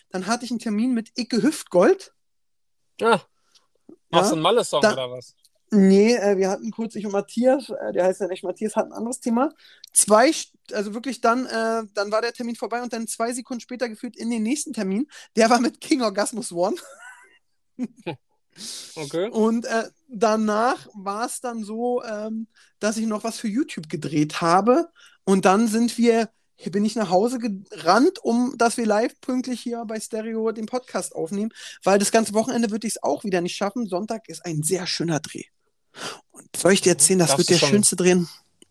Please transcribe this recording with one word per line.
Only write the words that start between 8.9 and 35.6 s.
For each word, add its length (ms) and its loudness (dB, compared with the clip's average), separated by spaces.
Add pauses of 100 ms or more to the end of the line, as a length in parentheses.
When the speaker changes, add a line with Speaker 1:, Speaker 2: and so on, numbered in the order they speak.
Speaker 1:
ein 60 -14
anderes 220 -8
Thema. 280 0 (460)
Zwei 360 6
St-, 220 -8 (220)
also 180 -4
wirklich 300 -8
dann, 240 2
äh, 360 -2 (120)
dann 180 -4
war 80 0
der 140 -6
Termin 220 -8
vorbei 260 -8
und 100 -8
dann 160 -8
zwei 240 -4
Sekunden 300 -10
später 260 -8
geführt 280 -12
in 140 -6
den 120 -2
nächsten 320 -4
Termin. 320 -2 (280)
Der 140 4
war 120 4
mit 200 -4
King 220 0
Orgasmus 500 -4
One. 240 -2 (1000)
<laughs> 80 -6 (1080)
Speaker 2:
Okay. 340 -4
Speaker 1:
Und, 340 2
äh, 240 -2 (200)
danach 840 0
war's 480 -8
dann 240 -8
so, 400 -4
ähm, 440 -8 (320)
dass 180 -2
ich 80 -4
noch 180 -4
was 140 -6
für 100 -6
YouTube 400 -4
gedreht 540 -2
habe. 480 4 (340)
Und 220 4
dann 220 6
sind 280 0
wir, 320 4 (420)
bin 140 0
ich 100 0
nach 140 -2
Hause 300 2
gerannt, 840 2
um, 360 0
dass 180 2
wir 80 -2
live 380 0
pünktlich 400 -4
hier 240 -8
bei 120 -8
Stereo 540 -4
den 140 -8
Podcast 500 -8
aufnehmen, 340 -4 (320)
weil 160 6
das 140 2
ganze 220 2
Wochenende 360 0
würde 160 -6
ich's 160 -6
auch 220 -2
wieder 160 0
nicht 160 -4
schaffen. 300 -4
Sonntag 420 -6
ist 160 -16
ein 180 -4
sehr 240 -2
schöner 340 -2
Dreh. 240 -12 (840)